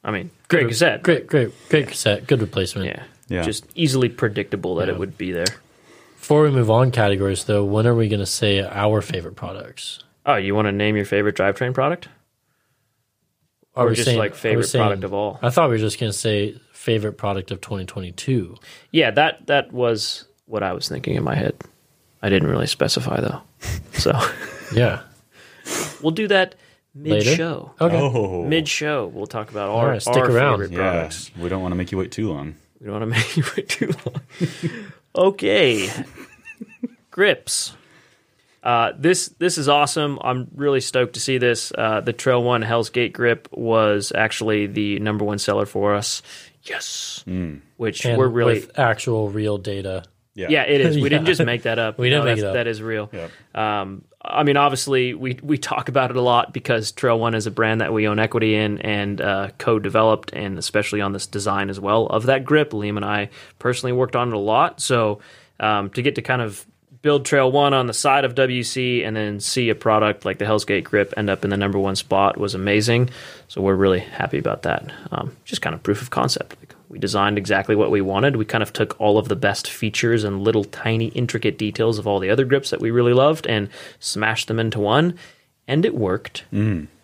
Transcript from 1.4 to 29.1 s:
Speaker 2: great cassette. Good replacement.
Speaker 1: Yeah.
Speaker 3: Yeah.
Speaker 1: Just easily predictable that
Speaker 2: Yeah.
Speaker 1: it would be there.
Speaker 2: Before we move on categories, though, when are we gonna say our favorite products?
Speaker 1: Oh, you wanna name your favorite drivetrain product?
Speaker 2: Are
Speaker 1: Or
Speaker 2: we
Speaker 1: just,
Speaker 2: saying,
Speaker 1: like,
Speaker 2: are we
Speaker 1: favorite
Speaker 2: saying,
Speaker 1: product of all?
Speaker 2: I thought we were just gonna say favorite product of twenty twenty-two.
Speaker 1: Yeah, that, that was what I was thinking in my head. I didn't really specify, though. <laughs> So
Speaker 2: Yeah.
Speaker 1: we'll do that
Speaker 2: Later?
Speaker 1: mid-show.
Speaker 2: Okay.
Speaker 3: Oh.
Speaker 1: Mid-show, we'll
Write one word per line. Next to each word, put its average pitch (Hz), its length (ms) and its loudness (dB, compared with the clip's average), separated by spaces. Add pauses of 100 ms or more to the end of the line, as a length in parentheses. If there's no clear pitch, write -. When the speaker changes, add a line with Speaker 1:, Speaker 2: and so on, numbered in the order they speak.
Speaker 2:
great 147 180 4
cassette. - 400 -2
Good 120 140 4
replacement. 95 480 -4
Speaker 1:
Yeah. - 140 -10 (240)
Speaker 3:
Yeah. 92 140 -4
Speaker 1:
Just 107 320 -4
easily 131 340 2
predictable 101 680 -2
that 90 120 0
Speaker 2:
Yeah. 92 60 -2
Speaker 1:
it 90 60 -4
would 98 180 -6
be 92 140 -6
there. 87 160 -2 (720)
Speaker 2:
Before 151 240 4
we 147 80 4
move 120 180 4
on 123 220 6
categories, 98 540 2
though, 104 200 2
when 107 220 2
are 120 80 4
we 113 120 2
gonna 101 200 -2
say 101 340 2
our 101 400 0
favorite 85 340 -8
products? - 680 -14 (240)
Speaker 1:
Oh, 139 80 4
you 98 180 0
wanna 107 180 2
name 104 240 2
your 101 100 0
favorite 101 300 0
drivetrain 101 380 0
product? 143 340 -2 (1700)
Speaker 2:
Are 120 120 2
Speaker 1:
Or - 20 4
Speaker 2:
we 110 60 2
Speaker 1:
just, 117 100 0
Speaker 2:
saying, 117 140 4
Speaker 1:
like, 104 120 0
Speaker 2:
are - 40 -18
we - 40 -20
Speaker 1:
favorite 110 260 2
Speaker 2:
saying, 117 180 2
Speaker 1:
product 98 200 0
of 95 120 -6
all? 101 260 -4
Speaker 2:
I 120 80 2
thought 151 200 4
we 117 60 2
were 110 40 0
just 107 200 -2
gonna 110 140 -2
say 104 420 0 (180)
favorite 107 400 -2
product 98 360 -4
of 95 120 -8
twenty 95 240 -8
twenty-two. 92 680 -4 (360)
Speaker 1:
Yeah, 151 200 2
that, 151 360 0
that 143 260 0
was 117 520 -2 (200)
what 104 180 -6
I 92 100 -2
was - 160 -8
thinking - 260 -4
in - 80 -2
my 64 100 -2
head. - 220 0 (680)
I 104 80 -4
didn't - 200 4
really - 180 0
specify, - 540 -2
though. - 200 -6 (260)
<laughs> - 260 -10
So - 180 0 (640)
Speaker 2:
Yeah. 113 260 2 (1000)
Speaker 1:
we'll 156 100 0
do 208 160 -4
that 185 280 2 (380)
Speaker 2:
Later? 123 380 0
Speaker 1:
mid-show. 165 400 -2 (100)
Speaker 2:
Okay. 165 180 4
Speaker 3:
Oh. 104 440 0
Speaker 1:
Mid-show, 151 640 0
we'll 98 200 -8